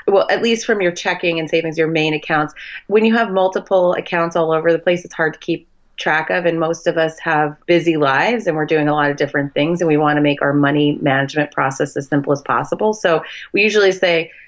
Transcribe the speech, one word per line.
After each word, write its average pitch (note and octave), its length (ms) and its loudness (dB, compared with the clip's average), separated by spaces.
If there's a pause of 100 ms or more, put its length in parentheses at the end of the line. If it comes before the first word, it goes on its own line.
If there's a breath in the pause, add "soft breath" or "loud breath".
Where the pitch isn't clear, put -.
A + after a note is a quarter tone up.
well, G3 220 4
at G3+ 120 0
least A3+ 240 0
from G#3 160 0
your F3 100 6
checking F3 480 -2
and D#3 100 -6
savings, E3 280 -2
your D#3+ 100 2
main D#3 260 0
accounts, D3+ 400 -2 (340 loud breath)
when G#3+ 180 4
you A3+ 100 4
have A3+ 160 0
multiple F#3 600 2
accounts E3+ 420 -2
all E3 160 2
over D#3+ 220 2
the D#3+ 60 0
place, F3 260 0
it's - 80 -20
hard D#3+ 200 -2
to - 60 -18
keep - 300 -6 (260)
track D#3+ 360 -2
of. F3+ 140 -2
And E3 140 0
most E3 260 -2
of D#3+ 120 0
us D#3+ 220 -2
have D3+ 360 -2 (100)
busy E3 300 2
lives D#3 500 0
and D#3+ 120 -2
we're D3+ 80 -2
doing D3+ 240 0
a D3 40 0
lot D3 180 0
of C#3+ 40 -4
different C#3+ 380 -4
things. D#3+ 260 0
And F3 80 0
we D3+ 80 4
wanna D3 260 2
make D3 200 2
our C#3+ 120 0
money D3 460 2
management C#3 520 -2
process C#3 440 -4
as C#3 120 -6
simple C#3+ 260 -2
as C#3+ 80 -2
possible. D#3 520 -2
So E3 300 0 (300 loud breath)
we G3+ 80 0
usually G#3 320 2
say, E3+ 380 0 (160 loud breath)